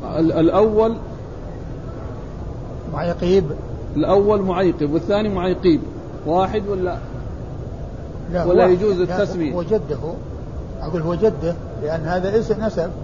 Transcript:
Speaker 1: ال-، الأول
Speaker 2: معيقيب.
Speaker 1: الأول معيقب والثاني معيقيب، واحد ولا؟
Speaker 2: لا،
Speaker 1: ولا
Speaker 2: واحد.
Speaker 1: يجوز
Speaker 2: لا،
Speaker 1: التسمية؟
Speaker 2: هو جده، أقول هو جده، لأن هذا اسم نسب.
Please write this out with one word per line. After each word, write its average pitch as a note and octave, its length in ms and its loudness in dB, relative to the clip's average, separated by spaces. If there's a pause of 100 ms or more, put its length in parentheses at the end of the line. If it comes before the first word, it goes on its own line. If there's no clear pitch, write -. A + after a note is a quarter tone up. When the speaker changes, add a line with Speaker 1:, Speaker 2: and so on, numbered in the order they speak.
(180)
Speaker 1:
ال-، D#3+ 140 4
الأول G#3 640 4 (2000)
Speaker 2:
معيقيب. F3 500 2 (520)
Speaker 1:
الأول G3+ 460 4
معيقب F3 500 2
والثاني G3+ 380 2
معيقيب، F3+ 520 4 (440)
واحد F#3+ 420 2
ولا؟ F3+ 300 -2 (1400)
Speaker 2:
لا، E3+ 120 0
Speaker 1:
ولا F3+ 180 6
Speaker 2:
واحد. F3+ 100 8
Speaker 1:
يجوز G3 240 2
Speaker 2:
لا، F3+ 200 0
Speaker 1:
التسمية؟ F3+ 360 0
Speaker 2:
هو F3 100 -2
جده، D#3 340 0 (840)
أقول D#3+ 200 -4
هو F3 140 0
جده، E3+ 400 0 (280)
لأن D#3+ 180 -2
هذا F#3 380 0
اسم G#3+ 260 0
نسب. F3+ 240 -2 (140)